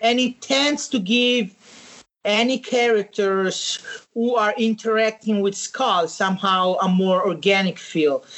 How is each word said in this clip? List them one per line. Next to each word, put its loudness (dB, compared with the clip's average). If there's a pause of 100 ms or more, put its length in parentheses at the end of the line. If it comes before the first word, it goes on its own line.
And 2
it -2
tends 0
to -2
give 0 (720)
any 0
characters 0 (340)
who 0
are 2
interacting 0
with 0
Skull 0
somehow 0
a 0
more 2
organic 0
feel. 0 (180)